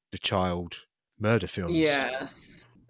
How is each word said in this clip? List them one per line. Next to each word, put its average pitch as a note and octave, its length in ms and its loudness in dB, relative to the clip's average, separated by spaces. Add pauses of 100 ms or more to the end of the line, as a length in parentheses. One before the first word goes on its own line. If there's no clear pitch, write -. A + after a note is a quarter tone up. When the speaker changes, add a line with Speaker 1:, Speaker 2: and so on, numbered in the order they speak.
(120)
Speaker 1:
the F#2 60 -10
child F2+ 580 0 (440)
murder G#2 280 2
films. F#2+ 280 -4
Speaker 2:
Yes. C#3 920 0 (220)